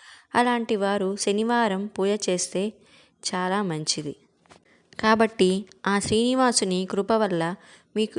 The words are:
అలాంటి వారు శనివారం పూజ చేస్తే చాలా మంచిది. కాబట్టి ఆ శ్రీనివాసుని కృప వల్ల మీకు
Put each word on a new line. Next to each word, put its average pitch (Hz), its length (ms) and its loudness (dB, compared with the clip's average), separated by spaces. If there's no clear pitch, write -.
అలాంటి 233 400 2
వారు 196 400 0
శనివారం 208 680 0
పూజ 202 260 -2
చేస్తే 180 420 -2
చాలా 185 400 -2
మంచిది. 156 500 -4
కాబట్టి 220 500 4
ఆ 196 120 0
శ్రీనివాసుని 233 840 2
కృప 196 280 -2
వల్ల 190 300 2
మీకు 214 240 -2